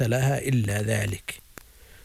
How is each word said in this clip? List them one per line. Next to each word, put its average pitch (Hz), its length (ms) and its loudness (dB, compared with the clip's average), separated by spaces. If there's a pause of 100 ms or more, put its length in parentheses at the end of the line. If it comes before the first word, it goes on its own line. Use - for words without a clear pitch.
لها 131 380 2
إلا 107 440 0
ذلك. 104 580 -2 (640)